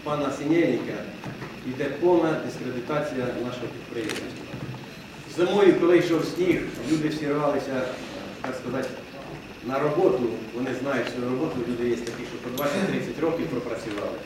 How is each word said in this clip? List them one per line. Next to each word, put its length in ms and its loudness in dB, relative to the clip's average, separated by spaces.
пана 280 0
Синєльника, 600 2
йде 180 -2
повна 600 4
дискредитація 800 -2
нашого 420 -4
підприємства. 600 -6
Зимою, 420 8
коли 180 8
йшов 280 4
сніг, 360 2
люди 160 2
всі 200 -2
рвалися, 540 0
так 200 -4
сказати, 280 -4
на 140 0
роботу. 440 4
Вони 140 -2
знають 280 0
свою 200 -4
роботу, 260 0
люди 200 0
є 60 4
такі, 340 -6
що 140 -8
по 140 -6
двадцять-тридцять 600 0
років 280 0
пропрацювали. 800 -4